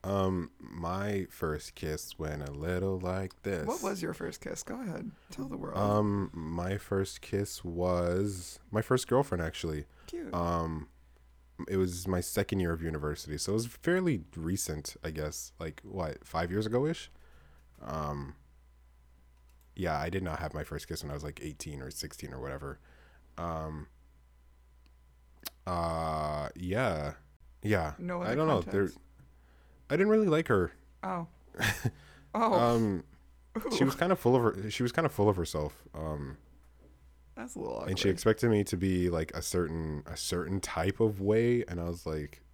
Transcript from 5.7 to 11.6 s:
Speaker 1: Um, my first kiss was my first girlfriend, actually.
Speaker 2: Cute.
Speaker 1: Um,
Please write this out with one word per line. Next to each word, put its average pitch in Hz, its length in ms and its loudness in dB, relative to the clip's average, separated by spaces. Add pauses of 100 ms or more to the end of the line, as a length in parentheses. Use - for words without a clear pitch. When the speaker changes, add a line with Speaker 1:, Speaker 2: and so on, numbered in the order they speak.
Speaker 1:
Um, 104 560 2
my 85 420 -2
first - 460 -2
kiss - 420 -4
was 90 960 0 (100)
my 107 120 2
first 127 260 2
girlfriend, 123 340 2
actually. 80 440 -4 (200)
Speaker 2:
Cute. 330 280 -8
Speaker 1:
Um, 87 540 0 (800)